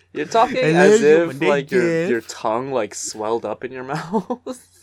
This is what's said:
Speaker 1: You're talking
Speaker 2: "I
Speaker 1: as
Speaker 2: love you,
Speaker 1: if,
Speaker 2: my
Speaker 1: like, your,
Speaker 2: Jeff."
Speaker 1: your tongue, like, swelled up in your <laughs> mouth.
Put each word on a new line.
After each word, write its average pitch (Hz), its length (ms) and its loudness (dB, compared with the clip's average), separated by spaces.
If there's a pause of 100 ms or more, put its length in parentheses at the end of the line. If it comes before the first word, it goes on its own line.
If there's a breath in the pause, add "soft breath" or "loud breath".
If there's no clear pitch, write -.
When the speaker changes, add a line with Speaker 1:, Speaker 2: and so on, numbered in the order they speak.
(120 loud breath)
Speaker 1:
You're 147 140 -6
talking 247 320 0
Speaker 2:
"I 160 160 2
Speaker 1:
as 196 180 6
Speaker 2:
love 226 80 6
you, 160 300 4
Speaker 1:
if, 135 100 -8
Speaker 2:
my - 80 0
Speaker 1:
like, 143 240 -2
your, 123 100 2
Speaker 2:
Jeff." 165 280 0
Speaker 1:
your 113 100 0
tongue, 120 500 -6
like, 110 240 -4
swelled 107 500 -6
up 107 200 -8
in 127 80 -10
your 127 120 -12
<laughs> 135 100 -8
mouth. 214 760 -8 (140)